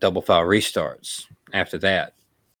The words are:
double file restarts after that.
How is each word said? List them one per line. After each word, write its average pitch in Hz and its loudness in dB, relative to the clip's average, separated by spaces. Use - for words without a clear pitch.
double 92 0
file 85 4
restarts - -2
after 95 -4
that. 90 -2